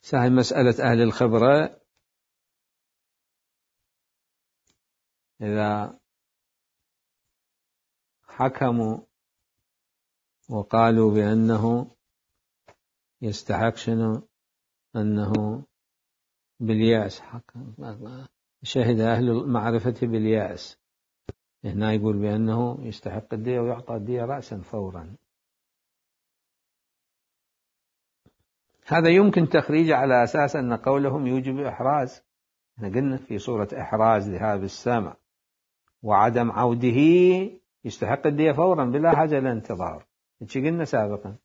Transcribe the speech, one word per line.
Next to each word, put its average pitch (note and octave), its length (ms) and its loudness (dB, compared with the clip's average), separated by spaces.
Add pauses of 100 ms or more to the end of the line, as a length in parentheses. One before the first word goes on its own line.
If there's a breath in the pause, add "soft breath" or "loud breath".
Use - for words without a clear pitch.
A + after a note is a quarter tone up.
ساهي B2+ 280 2
مسألة B2+ 640 2
أهل A#2 100 4
الخبرة، A#2+ 760 2 (3500)
إذا G#2 580 -4 (2250)
حكموا A#2+ 680 -2 (1500)
وقالوا A2+ 640 4
بأنه A2+ 760 2 (1300)
يستحق A2 540 -2
شنو؟ A2+ 460 -2 (760)
أنه G#2+ 680 -2 (960)
باليأس، A2 600 0
حكم، A#2 540 -18 (880)
شهد A#2+ 380 0
أهل A#2 300 2
المعرفة A#2 760 -2
باليأس، A2 720 -2 (840)
هنا G#2 280 -2
يقول G#2+ 260 0
بأنه A2 600 -2
يستحق A2 540 -12
الدية A#2+ 260 -4
ويعطى A#2+ 360 -6
الدية A#2+ 260 -6
رأساً B2 360 -10
فوراً. F#2 580 -12 (3750)
هذا E3 220 4
يمكن F3+ 400 6
تخريجه D#3 480 2
على B2+ 280 4
أساس C#3+ 320 0
أن B2 160 -2
قولهم C#3 540 -2
يوجب C3 320 -4
إحراز. C3+ 640 -4 (540)
احنا G#2 120 -8
قلنا C3 280 -2
في A2 220 -8
صورة G#2+ 300 -4 (120)
إحراز G#2+ 500 2
ذهاب G2 320 -2
السمع G#2 540 -4 (840)
وعدم A2+ 480 2
عوده، A#2+ 480 0 (840)
يستحق A2+ 420 -4
الدية D3+ 260 2
فوراً D#3+ 320 2
بلا D3 320 2
حاجة D3+ 180 0
للانتظار، G#2+ 720 -4 (340)
هيك C3 260 -4
قلنا E3 180 -2
سابقاً. G#2 600 -4